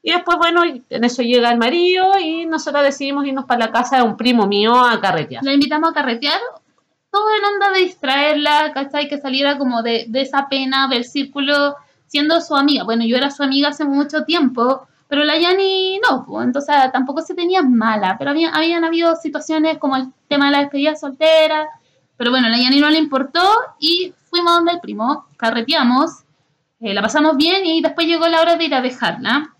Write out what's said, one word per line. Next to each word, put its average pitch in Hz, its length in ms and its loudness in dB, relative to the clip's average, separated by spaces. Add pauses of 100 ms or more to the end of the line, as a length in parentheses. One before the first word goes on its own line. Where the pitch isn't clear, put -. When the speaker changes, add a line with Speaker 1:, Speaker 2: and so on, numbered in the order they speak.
Speaker 1:
Y 320 80 -2
después, 349 260 0
bueno, 339 280 2
en 247 380 -4
eso 240 180 0
llega 240 300 4
el 240 60 2
marido 359 640 2
y 330 280 -4
nosotros 294 360 -2
decidimos 277 420 -2
irnos 262 200 -4
para 233 220 0
la 226 40 -6
casa 233 260 0
de 247 60 4
un 226 140 0
primo 240 300 2
mío 208 280 2
a 240 240 4
carretear. 160 440 -2
Speaker 2:
La 269 100 -2
invitamos 302 380 2
a - 20 -12
carretear, 285 460 -2 (720)
todo 415 160 0 (120)
en 415 80 -2
onda 403 260 0
de 370 140 2
distraerla, 294 880 0
¿cachai? 285 360 -4
Que 294 80 -6
saliera 277 400 -2
como 254 240 -2
de, 226 260 -2
de 240 140 -2
esa 277 280 -6
pena, 269 380 -2
del 247 160 -2
círculo, 285 720 -2 (300)
siendo 302 360 0
su 320 140 -4
amiga. 277 280 2
Bueno, 226 220 0
yo 233 120 2
era 277 140 0
su 285 120 -6
amiga 277 260 0
hace 294 160 -6
mucho 285 380 -2
tiempo, 269 640 0 (200)
pero 285 160 0
la 302 140 0
Yani 381 720 0
no, - 180 0
pues, 220 200 -6
entonces 277 300 0 (180)
tampoco 269 280 -2
se 339 120 -10
tenía 359 300 0
mala, 214 540 2
pero 277 140 -4
había, 320 200 0
habían 330 320 0
habido 330 320 0
situaciones 311 640 -2
como 277 200 -2
el 262 100 -4 (220)
tema 285 160 2
de 277 60 4
la 285 80 4
despedida 285 360 -2
soltera, 311 720 2 (500)
pero 240 120 -2
bueno, 247 200 2
la 226 80 0
Yani 254 220 2
no 294 100 4
le 311 100 4
importó 285 420 -2 (380)
y 339 340 -2 (160)
fuimos 339 260 0
donde 339 180 2
el 339 60 -6
primo, 240 460 -6 (120)
carreteamos, 247 760 0 (680)
eh, 208 120 -6
la 202 80 -2
pasamos 294 340 2
bien 349 300 0
y 320 160 0
después 320 240 -2
llegó 330 220 0
la 330 140 2
hora 339 160 4
de 330 80 -2
ir 294 100 -2
a 262 60 0
dejarla. 247 800 -4